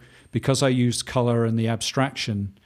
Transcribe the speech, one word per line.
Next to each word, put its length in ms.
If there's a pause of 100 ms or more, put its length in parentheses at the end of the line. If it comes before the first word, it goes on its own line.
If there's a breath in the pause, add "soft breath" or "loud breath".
(320 loud breath)
because 320
I 60
used 360
color 380
and 160
the 80
abstraction, 1000